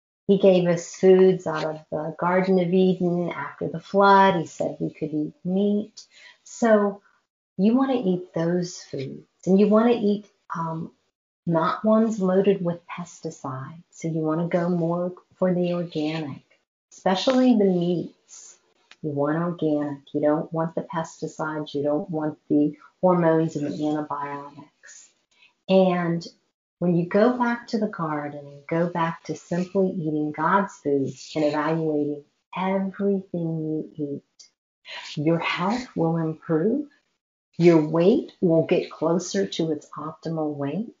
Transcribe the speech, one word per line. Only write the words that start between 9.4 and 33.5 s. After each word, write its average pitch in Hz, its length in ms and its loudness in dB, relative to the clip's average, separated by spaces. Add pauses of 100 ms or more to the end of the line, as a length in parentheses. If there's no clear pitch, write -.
and 190 120 6
you 208 80 6
want 220 240 4
to 233 60 2
eat, 208 300 -2 (280)
um, 165 360 -8 (560)
not 170 360 0
ones 220 360 2
loaded 190 440 2
with 170 240 -4
pesticides. 165 1000 -12
So - 180 -10
you 160 120 -2
want 156 220 0
to 170 140 -2
go 170 140 0
more 175 440 -2 (240)
for 185 140 2
the 175 220 0
organic, 160 680 -6 (480)
especially 254 680 2
the 202 80 4
meats. - 960 -4 (420)
You 156 80 -8
want 147 320 -2
organic. 151 720 -4
You 147 80 -2
don't 151 320 0
want 165 220 -4
the - 80 -4
pesticides. 156 880 -8
You 143 80 -4
don't 147 260 -2
want 151 300 -4 (120)
the 151 280 2 (240)
hormones 165 540 2
and 147 100 -4
the 147 220 -4
antibiotics. 143 1200 -10 (580)
And 175 560 2 (560)
when 175 160 2
you 170 120 0
go 240 300 2
back 233 300 -4
to 233 100 -4
the 208 100 -2
garden 147 520 -8
and 143 300 -20
go 170 180 0
back 165 380 -4
to 151 100 -8
simply 180 540 -2
eating 151 420 -4
God's 185 440 0
foods 139 600 -4
and 156 80 0
evaluating 147 800 -2 (340)
everything 196 640 -2 (120)
you 160 640 -4